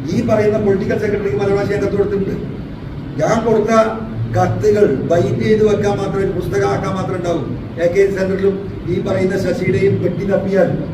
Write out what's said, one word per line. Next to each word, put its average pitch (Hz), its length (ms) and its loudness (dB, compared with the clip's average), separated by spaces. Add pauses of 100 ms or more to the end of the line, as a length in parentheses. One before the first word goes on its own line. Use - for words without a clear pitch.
(140)
ഈ 233 120 0
പറയുന്ന 214 320 2
പൊളിറ്റിക്കൽ 208 400 0
സെക്രട്ടറിക്ക് 202 380 -2
പല 196 100 0
പ്രാവശ്യം 202 300 0
ഞാൻ 196 80 -2
കത്ത് 196 120 -2
കൊടുത്തിട്ടുണ്ട്. 196 400 0 (840)
ഞാൻ 226 220 0
കൊടുത്ത 220 280 2 (640)
കത്തുകൾ 185 580 2
ബൈൻഡ് 175 480 0
ചെയ്ത് 214 260 4
വെക്കാൻ 202 300 2
മാത്രം, 196 200 -2
ഒരു 190 140 0
പുസ്തകമാക്കാൻ 196 640 -2
മാത്രം 185 220 -4
ഉണ്ടാവും. 170 520 -4 (140)
എ 175 40 4
കെ 196 200 4
ജി 185 120 -2
സെന്ററിലും 190 540 0 (140)
ഈ 185 140 -2
പറയുന്ന 190 380 0
ശശിയുടെയും 185 640 0
പെട്ടി - 220 -2
തപ്പിയാൽ 190 460 2 (240)